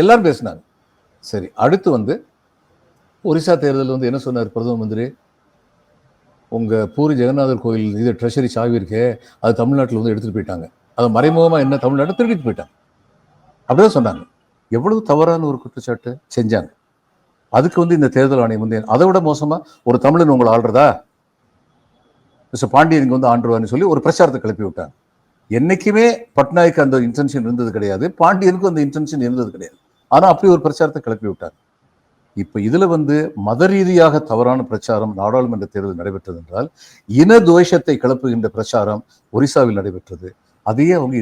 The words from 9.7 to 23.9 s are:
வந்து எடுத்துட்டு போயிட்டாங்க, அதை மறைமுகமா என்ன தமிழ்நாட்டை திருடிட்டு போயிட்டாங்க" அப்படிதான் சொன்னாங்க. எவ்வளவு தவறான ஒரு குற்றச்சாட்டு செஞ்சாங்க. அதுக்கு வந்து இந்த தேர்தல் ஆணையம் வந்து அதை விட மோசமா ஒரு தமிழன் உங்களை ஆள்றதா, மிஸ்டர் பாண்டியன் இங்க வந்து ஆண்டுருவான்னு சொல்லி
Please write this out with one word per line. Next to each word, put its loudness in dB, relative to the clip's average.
வந்து -2
எடுத்துட்டு -8
போயிட்டாங்க, -8
அதை 2
மறைமுகமா 4
என்ன -2
தமிழ்நாட்டை -2
திருடிட்டு -2
போயிட்டாங்க" -8
அப்படிதான் 4
சொன்னாங்க. -2
எவ்வளவு -2
தவறான 2
ஒரு -6
குற்றச்சாட்டு -10
செஞ்சாங்க. -2
அதுக்கு 2
வந்து 2
இந்த 2
தேர்தல் 2
ஆணையம் -4
வந்து -4
அதை 4
விட 2
மோசமா -4
ஒரு 2
தமிழன் 4
உங்களை 4
ஆள்றதா, 4
மிஸ்டர் -4
பாண்டியன் 4
இங்க 0
வந்து 2
ஆண்டுருவான்னு 0
சொல்லி 2